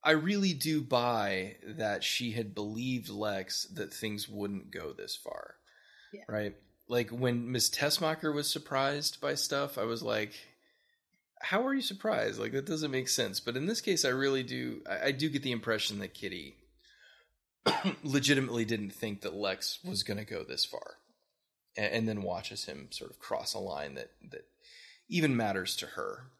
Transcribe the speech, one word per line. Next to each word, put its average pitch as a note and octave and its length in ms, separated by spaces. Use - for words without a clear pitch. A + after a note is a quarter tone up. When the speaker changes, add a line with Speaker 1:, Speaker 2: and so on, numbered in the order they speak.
Speaker 1:
I - 100
really F#3 400
do D3+ 300
buy A2 800
that G#2 380
she A#2+ 300
had G#2+ 220
believed A2 540
Lex G2+ 560
that G#2 200
things G#2 340
wouldn't G2+ 440
go D#2+ 200
this - 240
far. - 380
Speaker 2:
Yeah. - 160
Speaker 1:
Right? G#2+ 260
Like, A#2+ 220
when A#2+ 420
Miss B2+ 180
Tessmacher D#3 640
was C#3+ 160
surprised C#3+ 680
by C#3+ 160
stuff, C#3 420
I G#2+ 60
was A#2 180
like, G#2+ 300
"How G#3+ 260
are C4+ 80
you C4+ 80
surprised? A2 580
Like, A2+ 120
that C#3 140
doesn't D#3 240
make C3 180
sense." G#2 300
But A#2+ 180
in C#3+ 100
this A3 140
case, F3 240
I C#3 60
really C3+ 320
do, B2 480
I, - 160
I C#3+ 60
do C#3+ 180
get C#3 140
the C3 80
impression G#2+ 480
that G2+ 140
Kitty F2+ 420
<coughs> - 380
legitimately C3+ 640
didn't G#2 260
think G#2 320
that F2 120
Lex F#2+ 500
was F3 180
gonna G#2 240
go - 180
this - 220
far, - 300
a-, G#2 160
and A2+ 120
then G#2+ 160
watches F#2+ 440
him C#2+ 240
sort - 200
of - 80
cross - 360
a G#2 40
line D2 360
that, B1+ 160
that - 140
even D#3 280
matters G2 400
to - 100
her. - 400